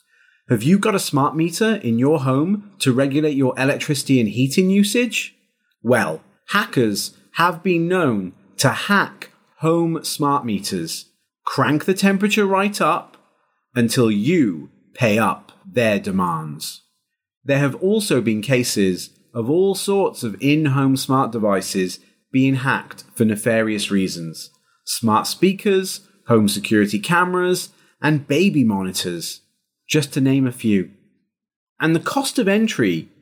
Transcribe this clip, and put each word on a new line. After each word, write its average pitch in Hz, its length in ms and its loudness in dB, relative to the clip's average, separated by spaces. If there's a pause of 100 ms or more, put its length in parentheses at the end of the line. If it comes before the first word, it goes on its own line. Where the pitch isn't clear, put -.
(480)
Have 113 140 0
you 175 160 4
got 208 160 0
a 190 60 -2
smart 143 360 -2
meter 170 380 0
in 120 240 -2
your 143 220 2
home 147 580 0
to 131 160 2
regulate 143 420 0
your 131 220 0
electricity 135 640 0
and 107 100 2
heating 135 400 2
usage? 202 640 0 (480)
Well, 104 400 0 (260)
hackers 127 680 -2 (200)
have 170 280 0
been 170 240 0
known 131 460 0 (280)
to 135 80 2
hack - 640 -2 (300)
home 165 440 0
smart 143 400 -2
meters, 98 640 -6 (400)
crank 139 400 0
the 190 80 2
temperature 196 520 2
right 196 340 0
up 170 360 -2 (580)
until 120 360 2
you 104 600 0 (240)
pay 110 240 0
up - 340 -2 (140)
their 104 320 0
demands. 92 840 -6 (600)
There 139 160 0
have 143 180 0
also 196 440 0
been 107 220 -2
cases 104 680 0 (240)
of 117 140 -4
all 185 260 2
sorts 196 480 -2
of 104 180 -6
in-home 139 560 2
smart 131 360 0
devices 98 680 -2 (320)
being 135 240 4
hacked 127 480 -4 (100)
for 117 100 2
nefarious 110 680 0
reasons. 85 600 -4 (340)
Smart 107 420 0
speakers, 190 800 -2 (200)
home 110 220 4
security 104 500 0
cameras, 180 720 0 (320)
and 143 260 0
baby 151 340 2
monitors, 92 800 -4 (480)
just 151 240 -2
to 147 80 -4
name 135 260 2
a 123 60 -2
few. 101 380 0 (880)
And 160 160 2
the 160 40 -4
cost - 380 -4
of 220 80 0
entry 156 640 0 (120)